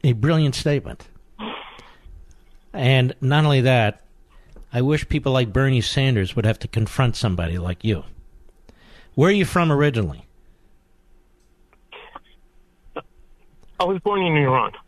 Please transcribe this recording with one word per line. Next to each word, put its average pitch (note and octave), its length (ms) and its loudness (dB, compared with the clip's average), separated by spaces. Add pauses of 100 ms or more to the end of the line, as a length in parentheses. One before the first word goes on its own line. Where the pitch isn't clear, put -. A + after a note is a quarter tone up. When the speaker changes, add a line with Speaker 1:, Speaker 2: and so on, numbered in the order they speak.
Speaker 1:
a C3+ 80 4
brilliant C#3+ 420 2
statement. - 540 -4 (1600)
And B2+ 480 2
not C#3+ 240 2
only C#3 180 2
that, A#2+ 400 2 (720)
I A#2+ 100 0
wish C#3+ 260 -2
people C#3 240 0
like B2 200 0
Bernie C3 280 2
Sanders A#2+ 560 0
would G#2+ 80 0
have G#2+ 160 0
to - 80 -8
confront A2+ 480 0
somebody F2 420 -2
like F2 240 -6
you. G#2+ 220 -2 (1120)
Where D#3+ 140 4
are - 20 4
you G3+ 120 2
from E3+ 280 2
originally? A#2+ 520 0 (3500)
Speaker 2:
I F3+ 40 0
was F#3 140 -2
born G3+ 240 -2
in E3 140 0
Iran. C3 360 2 (160)